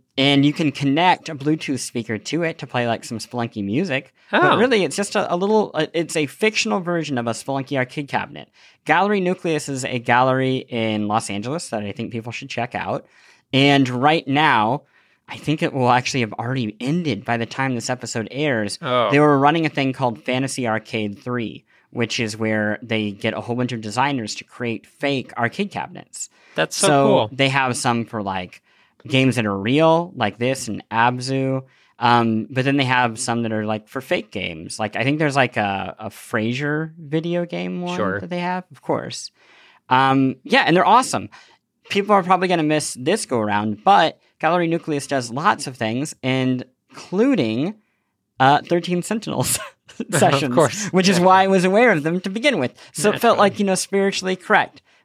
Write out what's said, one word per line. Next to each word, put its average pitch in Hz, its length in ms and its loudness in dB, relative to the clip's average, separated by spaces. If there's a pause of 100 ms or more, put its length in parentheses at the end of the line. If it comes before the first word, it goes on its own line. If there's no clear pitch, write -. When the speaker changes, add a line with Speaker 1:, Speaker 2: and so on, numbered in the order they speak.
(160)
Speaker 1:
and 139 300 4
you 147 60 4
can 147 200 0
connect 156 560 2
a 165 60 -8
Bluetooth 143 460 -2
speaker 113 380 -6
to 156 240 -4
it 160 160 -4
to 147 80 -12
play, 123 200 -2
like, 113 180 -2
some 113 140 -10
Spelunky 117 460 -6
music. 135 500 -2 (160)
But 320 140 4 (100)
Speaker 2:
Oh. - 40 4
Speaker 1:
really, 233 260 4
it's 135 120 -4
just 202 200 -4
a, 196 160 -2
a 175 40 0
little, 202 380 0
uh, 156 180 0
it's 165 240 -4
a 156 100 0
fictional 214 540 -2
version 160 380 -4
of 117 80 -4
a 117 60 -2
Spelunky 135 440 -6
arcade 135 320 -4
cabinet. - 400 -6 (360)
Gallery 190 360 2
Nucleus 170 480 -2
is 131 160 -6
a 127 140 -4
gallery 131 600 2 (100)
in 110 400 -2
Los 107 220 0
Angeles 120 400 -6
that 107 120 -6
I 104 100 -8
think 113 200 -8
people 113 200 -10
should 135 160 -12
check 123 280 -6
out. 95 300 -4 (460)
And 139 360 4
right 143 380 2
now, 135 560 2 (460)
I - 80 -14
think 151 260 -4
it 160 100 -2
will 127 180 2
actually 123 300 2
have 110 140 -2
already 117 460 -2
ended 139 440 -2
by 117 120 0
the 117 100 -4
time 131 280 -4
this 117 160 -6
episode 120 400 -6
airs. 123 500 -2
Speaker 2:
Oh. 123 300 0
Speaker 1:
They 139 100 4
were 151 180 6
running 156 280 4
a - 20 -2
thing 135 240 -2
called 123 300 -4
Fantasy 127 460 -4
Arcade 107 500 -4
three, 120 460 -8 (260)
which 120 300 -4
is 110 160 -4
where 107 440 -2
they 110 300 -2
get 107 240 -4
a 107 60 -6
whole 120 160 -6
bunch 123 160 -2
of 117 80 -8
designers 113 560 -2
to - 80 -14
create - 420 -8
fake 139 500 -4
arcade 120 360 -4
cabinets. - 580 -12 (240)
Speaker 2:
That's 156 220 -2
so - 100 0
Speaker 1:
So 139 200 6
Speaker 2:
cool. 131 260 4
Speaker 1:
they 135 160 2
have 131 280 2
some 120 280 0
for, 110 180 -6
like, 95 400 -6 (420)
games 131 300 4
that 117 120 0
are 101 120 -2
real, 160 560 2
like 110 240 -2
this 127 300 -2
and 98 140 -8 (100)
Abzu. 131 720 0 (360)
Um, 117 500 2
but 127 160 -2
then 139 120 2
they 143 80 2
have 123 340 2
some 117 240 -2
that 113 100 -4
are, 110 140 -2
like, 107 220 -6
for 135 120 -10
fake - 300 -4
games. 85 480 -10
Like, 107 160 -6
I 107 80 -4
think 143 160 0
there's, 147 180 0
like, 127 200 0
a, 98 420 -4
a 110 100 -12
Frasier 143 920 -4
video 165 480 -4
game 180 360 -8
one 175 140 -4
Speaker 2:
Sure. 196 240 -2
Speaker 1:
that 180 100 -12
they 175 100 -6
have, 180 300 -4
of 135 100 -20
course. - 520 -6 (560)
Um, 135 560 2
yeah, 254 220 2
and 160 100 4
they're 185 100 4
awesome. 190 440 2 (580)
People 202 260 2
are 190 80 4
probably 180 260 2
gonna 170 160 2
miss 151 340 0
this 170 280 0
go 123 120 -2
around, 104 460 0
but 190 340 4 (220)
Gallery 170 260 2
Nucleus 160 400 -2
does 123 240 -4
lots 156 380 -8
of 127 80 -12
things, 120 380 -4 (760)
including, 180 840 -2 (640)
uh, 139 220 4
Thirteen 175 400 -2
Sentinels - 600 -4
<laughs> - 40 -16 (200)
Speaker 2:
<laughs> - 120 -14 (120)
Of 165 60 0
Speaker 1:
sessions, 139 360 2
Speaker 2:
course. 147 340 2
Speaker 1:
which 180 200 2
is 190 120 4
Speaker 2:
Naturally. 180 60 4
Speaker 1:
why 190 180 8
I - 20 4
was 190 180 4
aware 214 280 6
of 156 100 0
them 165 180 -2
to 202 80 -8
begin 226 300 0
with. 123 160 -2 (180)
So 180 160 0
it 208 40 4
felt 220 260 4
Speaker 2:
Naturally. - 0 -
Speaker 1:
like, 202 220 4
you 202 40 2
know, 190 120 0
spiritually 196 600 -2
correct. - 460 0 (220)